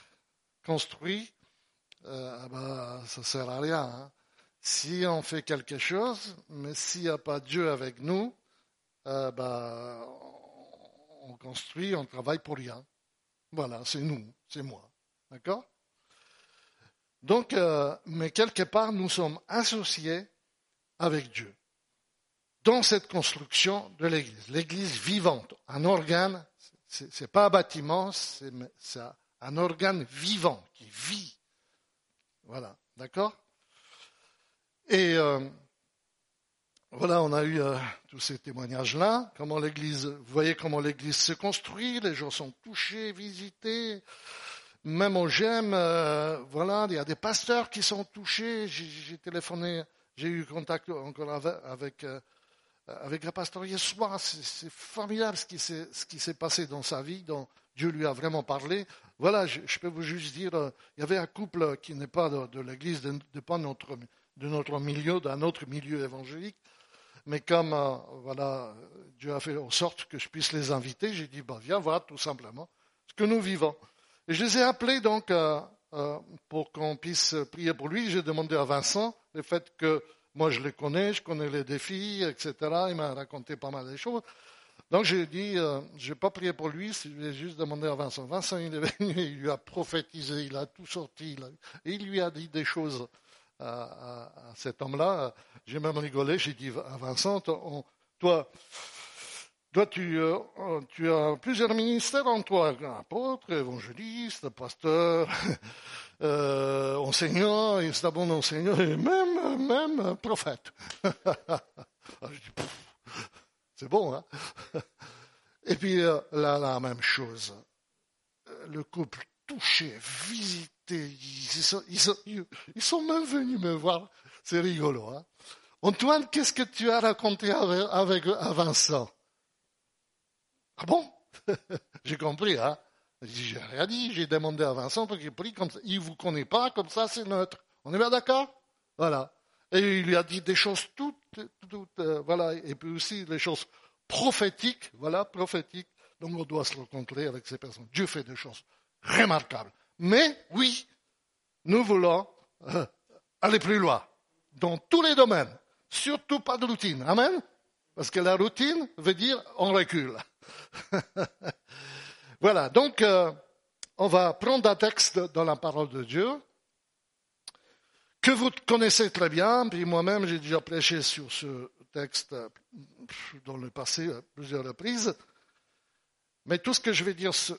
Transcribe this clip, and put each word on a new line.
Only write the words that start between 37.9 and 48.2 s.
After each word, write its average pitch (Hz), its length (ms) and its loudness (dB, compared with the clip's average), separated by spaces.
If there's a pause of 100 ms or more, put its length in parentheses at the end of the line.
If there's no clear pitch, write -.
tous 135 100 -18
ces 131 200 -6
témoignages-là, 131 960 0
comment 151 240 -4
l'Église, 151 460 -4
vous 143 260 -8
voyez 156 240 4
comment 151 240 -2
l'Église 143 360 -2
se - 160 2
construit, 220 680 -4
les 180 140 0
gens 143 160 -6
sont 139 200 -8 (120)
touchés, 214 500 -6
visités, 202 920 -8 (800)
même 185 340 2
au 175 120 4
gem, 220 440 2
euh, 160 680 2 (120)
voilà, 196 400 0
il 170 60 -2
y - 20 0
a 143 60 -2
des 156 100 -4
pasteurs 226 560 0
qui 208 120 -6
sont 202 220 0
touchés, 214 640 -4